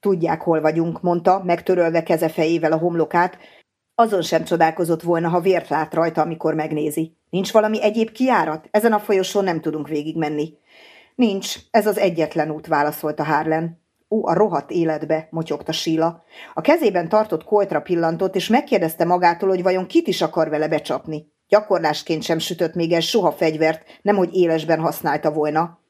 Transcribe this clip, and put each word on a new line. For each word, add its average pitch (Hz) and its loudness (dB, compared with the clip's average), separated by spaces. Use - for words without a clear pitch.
„Tudják, 165 0
hol 160 2
vagyunk”, 165 0
mondta, 175 2
megtörölve 175 2
keze 160 0
fejével 160 0
a 160 2
homlokát. 170 0
Azon 220 2
sem 165 0
csodálkozott 165 2
volna, 170 0
ha 175 2
vért 180 0
lát 151 -2
rajta, 160 0
amikor 160 -2
megnézi. 156 -4
„Nincs 190 -4
valami 214 2
egyéb 220 0
kijárat? 170 0
Ezen 220 2
a 208 2
folyosón 196 0
nem 165 -2
tudunk 151 -6
végigmenni.” 156 -4
„Nincs, 196 -2
ez 208 2
az 208 0
egyetlen 160 0
út”, 151 -8
válaszolta 151 -2
Harlan. 160 -2
„Ó, 214 -2
a 165 2
rohadt 180 0
életbe”, 160 -2
motyogta 160 -6
Sheila. 165 -2
A 160 -6
kezében 208 2
tartott 214 0
koltra 202 0
pillantott, 170 -2
és 180 -4
megkérdezte 214 2
magától, 180 2
hogy 185 0
vajon 185 0
kit 330 0
is 190 0
akar 160 0
vele 151 -2
becsapni. 156 -4
Gyakorlásként 165 2
sem 165 0
sütött 165 -4
még 165 0
el 165 4
soha 170 0
fegyvert, 160 0
nemhogy 190 2
élesben 165 2
használta 151 -2
volna. 156 -2